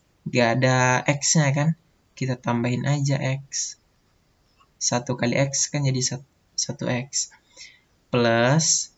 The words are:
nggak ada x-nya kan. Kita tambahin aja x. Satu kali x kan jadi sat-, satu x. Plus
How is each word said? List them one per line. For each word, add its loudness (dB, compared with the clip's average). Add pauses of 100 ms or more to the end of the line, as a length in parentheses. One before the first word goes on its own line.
(240)
nggak 2
ada 2
x-nya 2
kan. 0 (400)
Kita -4
tambahin -2
aja 0
x. -6 (1040)
Satu -2
kali 0
x 0
kan -4
jadi 0
sat-, -4 (320)
satu -6
x. -4 (800)
Plus 2